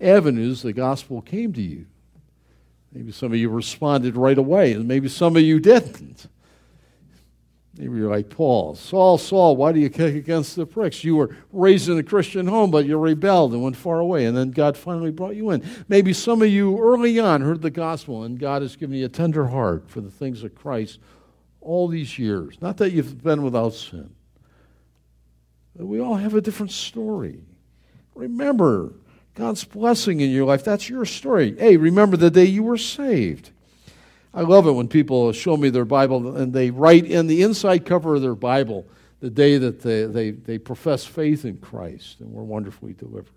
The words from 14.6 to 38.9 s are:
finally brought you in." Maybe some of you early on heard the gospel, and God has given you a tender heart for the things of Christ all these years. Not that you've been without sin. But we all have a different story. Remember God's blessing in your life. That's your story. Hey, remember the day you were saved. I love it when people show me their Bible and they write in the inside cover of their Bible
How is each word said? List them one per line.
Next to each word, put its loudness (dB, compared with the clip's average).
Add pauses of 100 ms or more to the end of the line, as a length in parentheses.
finally -8
brought -10
you -6
in." -4 (200)
Maybe 4
some -2
of 6
you 2
early 2
on 2
heard -2
the -2
gospel, -8
and -10
God -4
has -10
given -10
you -6
a -10
tender -2
heart -4
for -12
the -14
things -12
of -16
Christ -10 (600)
all -2
these -8
years. -6
Not -8
that 0
you've -4
been 0
without -2
sin. -18 (1600)
But -14
we -6
all -4
have -4
a 2
different -8
story. -10 (760)
Remember 0 (420)
God's -8
blessing -2
in 0
your 0
life. 0
That's -4
your -6
story. -2
Hey, 6
remember 4
the 6
day 8
you 2
were -2
saved. -4 (840)
I -6
love 8
it 4
when -2
people 2
show -2
me 2
their 0
Bible 0
and -4
they 0
write 8
in 0
the 2
inside 0
cover 0
of 0
their -4
Bible -2 (340)